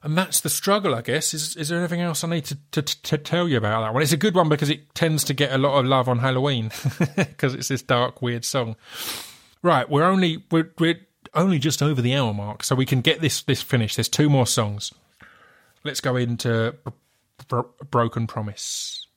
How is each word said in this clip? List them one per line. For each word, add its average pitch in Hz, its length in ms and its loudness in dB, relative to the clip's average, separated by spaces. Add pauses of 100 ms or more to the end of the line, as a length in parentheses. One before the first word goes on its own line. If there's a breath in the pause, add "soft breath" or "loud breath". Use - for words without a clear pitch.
And 151 140 0
that's 185 220 0
The 165 100 -4
Struggle, 196 440 2
I 113 80 -2
guess. 147 320 -2
Is, 156 220 -6
is 156 140 -6
there 170 100 0
anything 175 220 -2
else 170 220 -2
I 165 40 -4
need 165 180 -2
to, 143 120 -8 (140)
to, 151 100 0
to - 360 -4
tell 170 320 -2
you 131 80 2
about 107 240 0
that 110 120 -2
one? 139 100 2
It's 143 80 2
a 165 60 2
good 185 180 0
one 170 140 4
because 147 200 2
it - 240 -4
tends 156 320 0
to 143 80 -2
get 135 180 0
a 135 60 0
lot 139 220 4
of 123 60 2
love 131 220 2
on 123 120 2
Halloween 131 500 0
<laughs> - 680 -2
'cause 131 180 0
it's - 140 -8
this 131 120 -2
dark, 123 400 -2
weird 120 240 -4
song. 113 300 -4 (880 loud breath)
Right, 151 260 4
we're 151 160 4
only, 180 460 2
we're, 165 260 2
we're 165 220 2 (340)
only 170 260 4
just 143 220 0
over 143 200 2
the 123 140 2
hour 120 180 0
mark, 104 300 -8
so 135 120 0
we 131 100 2
can 131 160 2
get 156 180 2
this, 160 220 0
this 131 200 0
finished. 113 360 0
There's 120 100 -2
two 151 220 2
more 135 160 6
songs. 104 480 -4 (920 soft breath)
Let's 139 180 -6
go 127 160 0
into 117 680 0
Bro-, 117 100 -10 (540)
Bro-, 120 260 -4 (180)
Broken 117 340 2
Promise. - 920 -8